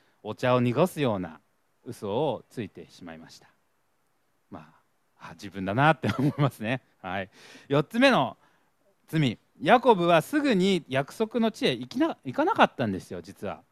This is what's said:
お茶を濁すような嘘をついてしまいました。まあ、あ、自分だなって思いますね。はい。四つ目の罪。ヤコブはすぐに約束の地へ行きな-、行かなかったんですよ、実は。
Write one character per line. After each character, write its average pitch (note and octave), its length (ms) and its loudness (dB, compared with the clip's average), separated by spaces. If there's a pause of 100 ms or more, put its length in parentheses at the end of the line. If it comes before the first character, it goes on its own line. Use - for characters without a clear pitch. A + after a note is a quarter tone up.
(220)
お G#2+ 140 -8
茶 B2+ 200 2
を B2 60 4
濁 B2 240 2
す E3 160 -4
よ A#2 140 0
う F#2+ 40 -4
な D#2+ 200 -10 (440)
嘘 A2+ 280 -10
を A#2+ 400 -4
つ B2+ 100 -10
い F#2+ 80 -8
て - 220 -20
し - 120 -20
ま E2 120 -16
い - 20 -18
ま D#2+ 120 -20
し - 100 -20
た。 - 100 -20 (1000)
ま E2+ 80 -16
あ、 D#2 180 -20 (420)
あ、 D#2+ 140 -20
自 F#2+ 160 -16
分 F#2+ 160 -8
だ G2 80 -2
な C#3+ 200 4
っ - 60 -6
て A2 180 -2
思 C#3+ 120 2
い - 80 -4
ま C#3 120 2
す - 120 -18
ね。 A#2+ 200 -4 (200)
は F#2+ 200 -6
い。 F#2 80 -10 (380)
四 C#3 160 2
つ A3+ 160 -6
目 C4 120 6
の C#3+ 260 0 (720)
罪。 D3 300 0 (240)
ヤ G3+ 180 4
コ A#3+ 160 4
ブ F3 100 0
は E3+ 160 4
す D4 180 -2
ぐ C#4 140 2
に F#3 340 2
約 C3 280 -4
束 A3+ 240 -4
の A3+ 120 0
地 - 140 -6
へ D3+ 80 2
行 B2 140 -10
き A#3 120 -6
な-、 D#4+ 240 -2
行 C3 120 -10
か D4+ 100 -2
な G#4 80 -2
か C4 120 6
っ - 100 0
た C3 100 -2
ん G#2 60 -2
で F#2 80 -4
す - 120 -16
よ、 F2+ 100 -10
実 G2+ 260 -14
は。 D#2+ 140 -10 (100)